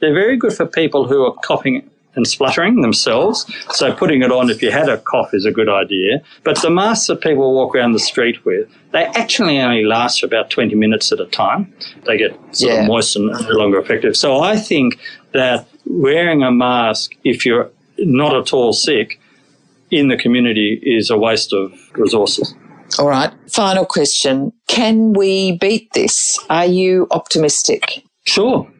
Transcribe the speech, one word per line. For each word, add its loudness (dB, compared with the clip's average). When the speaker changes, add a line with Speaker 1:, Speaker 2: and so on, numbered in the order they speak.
Speaker 1:
they're 2
very 2
good 0
for -4
people 0
who 2
are 0
coughing -4
and 0
spluttering 0
themselves. 0
So 0
putting 0
it 2
on 2
if -4
you 2
had 0
a 0
cough -2
is 0
a 0
good 0
idea. -2
But 0
the 2
masks 0
that -4
people 2
walk 0
around 2
the 2
street -2
with, -2
they 0
actually -2
only 0
last 0
for -2
about -2
twenty -2
minutes 0
at -4
a -8
time. -2
They 0
get -2
sort 0
Speaker 2:
Yeah. 2
Speaker 1:
of 2
moist 0
and 0
no -4
longer 2
effective. 0
So 0
I 2
think 0
that 0
wearing 2
a 2
mask, 0
if 0
you're 0
not 2
at -2
all 2
sick, -2
in 2
the 2
community 0
is 0
a 2
waste 0
of -2
resources. 0
Speaker 2:
All 0
right. 0
Final 0
question. 0
Can 2
we 0
beat -2
this? 0
Are 2
you 2
optimistic? -2
Speaker 1:
Sure. 0